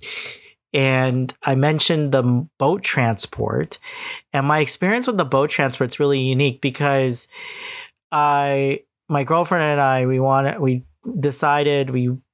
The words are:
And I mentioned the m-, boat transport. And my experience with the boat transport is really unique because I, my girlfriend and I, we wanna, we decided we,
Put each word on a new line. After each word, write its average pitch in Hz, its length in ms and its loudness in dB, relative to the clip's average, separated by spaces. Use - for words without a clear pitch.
And 131 580 0
I 135 120 2
mentioned 151 560 2
the 131 120 2
m-, 123 340 2
boat 170 260 0
transport. 113 960 -2
And 139 140 0
my 151 120 2
experience 202 480 0
with 226 100 0
the 170 80 2
boat 135 240 2
transport 131 420 -2
is - 80 -4
really 139 200 2
unique 131 420 0
because 135 680 0
I, 143 680 0
my 143 160 0
girlfriend 165 400 2
and 147 160 2
I, 131 260 2
we 131 140 2
wanna, 135 400 2
we 127 260 0
decided 143 680 0
we, 127 200 0